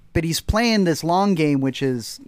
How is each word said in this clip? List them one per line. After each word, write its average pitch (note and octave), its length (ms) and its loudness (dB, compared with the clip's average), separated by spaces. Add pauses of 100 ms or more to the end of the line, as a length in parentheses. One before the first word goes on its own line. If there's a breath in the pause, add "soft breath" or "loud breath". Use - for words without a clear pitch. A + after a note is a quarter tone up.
(120)
But E3 120 0
he's E3 180 -4
playing A3 420 2
this D#3+ 180 0
long F#3+ 320 2
game, D3 280 2
which C3 200 -2
is B2+ 460 -4